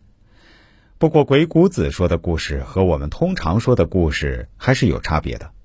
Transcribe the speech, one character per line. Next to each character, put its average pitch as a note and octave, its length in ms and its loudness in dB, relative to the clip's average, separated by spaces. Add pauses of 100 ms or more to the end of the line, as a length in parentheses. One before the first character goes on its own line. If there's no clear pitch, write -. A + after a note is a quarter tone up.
(960)
不 D#3+ 120 2
过 D3 160 4
鬼 C#3+ 200 4
谷 E3 220 4
子 D#2 240 -2
说 F2 160 0
的 E2+ 100 0
故 E2 200 -4
事 C#2 260 -6
和 F#2+ 220 0
我 E2+ 120 2
们 C#2+ 120 -6
通 F3+ 260 -4
常 E2+ 240 0
说 B2+ 160 2
的 E2+ 100 2
故 E2+ 240 0
事 C#2 460 -6
还 - 180 0
是 C3 140 2
有 C#2+ 140 0
差 D#2 180 -2
别 C#2 180 -6
的， - 140 -16 (140)